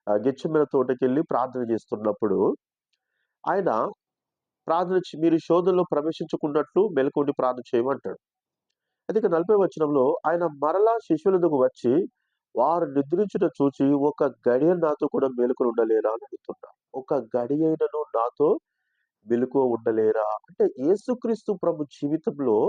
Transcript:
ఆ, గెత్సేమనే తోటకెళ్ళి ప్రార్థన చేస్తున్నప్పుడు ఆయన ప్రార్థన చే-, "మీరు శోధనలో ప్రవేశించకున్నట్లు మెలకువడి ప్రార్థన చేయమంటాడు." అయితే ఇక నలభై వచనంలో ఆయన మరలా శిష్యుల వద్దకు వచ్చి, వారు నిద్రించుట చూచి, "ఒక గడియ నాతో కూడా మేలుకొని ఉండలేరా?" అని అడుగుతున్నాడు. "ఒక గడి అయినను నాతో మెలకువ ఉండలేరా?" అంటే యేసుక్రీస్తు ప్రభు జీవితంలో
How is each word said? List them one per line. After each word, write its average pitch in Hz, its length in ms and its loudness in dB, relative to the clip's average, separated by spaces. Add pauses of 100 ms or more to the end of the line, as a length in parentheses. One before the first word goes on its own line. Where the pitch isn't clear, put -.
ఆ, 104 80 2
గెత్సేమనే 139 580 0
తోటకెళ్ళి 131 500 0
ప్రార్థన 127 480 -4
చేస్తున్నప్పుడు 107 680 -2 (1080)
ఆయన 175 260 -2 (960)
ప్రార్థన 180 280 0
చే-, 156 240 -4
"మీరు 165 180 4
శోధనలో 180 520 2
ప్రవేశించకున్నట్లు 156 960 -2
మెలకువడి 143 440 0
ప్రార్థన 127 340 -2
చేయమంటాడు." 123 540 -4 (880)
అయితే 190 100 -2
ఇక 214 80 2
నలభై 175 280 2
వచనంలో 151 500 2 (220)
ఆయన 170 180 0 (120)
మరలా 185 420 2
శిష్యుల 190 360 0
వద్దకు 170 280 2
వచ్చి, 127 300 0 (600)
వారు 160 300 0
నిద్రించుట 160 600 -2
చూచి, 139 420 0 (160)
"ఒక 147 220 0 (180)
గడియ 135 320 2
నాతో 151 320 0
కూడా 135 220 -2
మేలుకొని 123 400 0
ఉండలేరా?" 113 420 0
అని 117 140 -6
అడుగుతున్నాడు. - 520 -16 (180)
"ఒక 135 200 -6 (160)
గడి 120 240 -4
అయినను 156 460 -2 (140)
నాతో 120 340 0 (760)
మెలకువ 123 380 0
ఉండలేరా?" 113 600 0 (120)
అంటే - 280 -4 (180)
యేసుక్రీస్తు 220 720 -2
ప్రభు 165 320 -4
జీవితంలో 143 720 -4 (120)